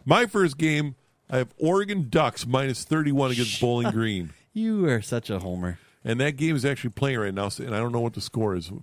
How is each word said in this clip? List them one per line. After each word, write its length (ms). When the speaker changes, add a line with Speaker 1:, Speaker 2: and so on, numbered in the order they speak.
Speaker 1:
My 220
first 320
game, 380
I 80
have 220
Oregon 500
Ducks 380
minus 380
thirty-one 460
against 200
Speaker 2:
Shut 100
Speaker 1:
Bowling 260
Speaker 2:
up. 60
Speaker 1:
Green. 380
Speaker 2:
You 360
are 120
such 280
a 100
homer. 380
Speaker 1:
And 180
that 160
game 180
is 80
actually 280
playing 280
right 140
now, 160
so, 160
and 100
I 40
don't 120
know 80
what 140
the 80
score 340
is. 120